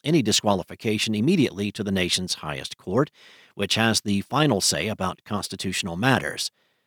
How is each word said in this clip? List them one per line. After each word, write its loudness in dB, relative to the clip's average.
any 4
disqualification 0
immediately 2
to -6
the -2
nation's 0
highest -8
court, 0
which -2
has 2
the 0
final 2
say 0
about -6
constitutional -6
matters. 0